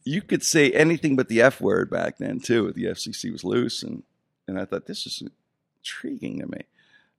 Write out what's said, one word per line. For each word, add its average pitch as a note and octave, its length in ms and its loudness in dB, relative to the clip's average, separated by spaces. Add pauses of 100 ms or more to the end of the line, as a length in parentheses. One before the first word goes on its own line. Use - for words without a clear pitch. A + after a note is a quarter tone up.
You D#3+ 160 -2
could - 220 0
say D3 280 6
anything D#3 460 4
but B2+ 100 2
the A2+ 140 4
F C3+ 180 6
word G2 300 2
back F2 300 -4
then, G#2+ 200 -4
too. A2+ 320 0
The F#2 160 -6
F F#2 100 -6
C - 140 -10
C G2+ 200 -8
was - 120 -10
loose, A2+ 400 -2
and, - 200 -10 (440)
and F#2+ 120 -6
I F#2+ 60 -6
thought, F#2+ 200 -8
"This - 200 -10
is - 160 -10 (640)
intriguing - 560 -10
to - 80 -10
me." - 140 -12 (560)